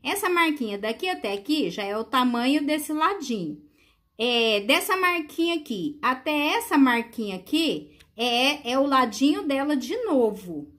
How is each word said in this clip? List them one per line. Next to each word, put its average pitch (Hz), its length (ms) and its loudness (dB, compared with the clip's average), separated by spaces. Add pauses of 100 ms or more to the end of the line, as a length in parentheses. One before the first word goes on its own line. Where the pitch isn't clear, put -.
Essa 392 280 -4
marquinha 302 500 0
daqui 226 300 -4
até 359 240 -4
aqui 208 380 -2
já 202 120 -6
é 202 140 -4
o 220 80 -4
tamanho 254 600 0
desse 302 280 -2
ladinho. 285 680 -2 (560)
É, 226 440 2
dessa 330 360 0
marquinha 339 600 0
aqui 220 440 -6
até 294 540 0
essa 427 240 0
marquinha 226 580 2
aqui 233 640 -2 (180)
é, 247 560 0
é 262 60 2
o 277 80 4
ladinho 277 600 2
dela 277 300 0
de 247 280 -4
novo. 185 760 0